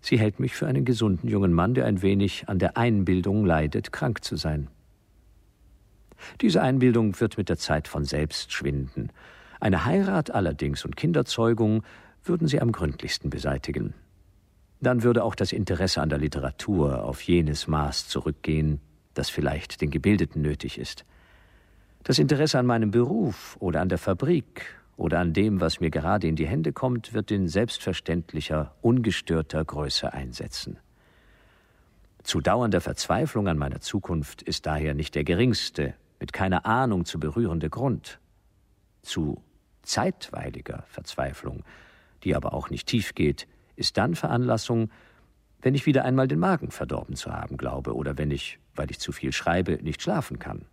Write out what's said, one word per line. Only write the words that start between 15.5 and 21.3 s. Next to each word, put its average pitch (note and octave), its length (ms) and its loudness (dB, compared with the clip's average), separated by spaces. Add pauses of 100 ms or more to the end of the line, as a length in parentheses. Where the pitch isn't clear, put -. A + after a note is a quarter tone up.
Interesse F#2 480 0
an D#2 80 0
der D2 100 0
Literatur C#2+ 840 0
auf D2 160 -8
jenes D#2+ 460 2
Maß D2+ 420 0
zurückgehen, D#2 720 0 (320)
das - 160 -4
vielleicht D2 500 -4
den D2+ 100 0
Gebildeten D#2+ 520 2
nötig D2 360 -4
ist. - 280 -10 (1000)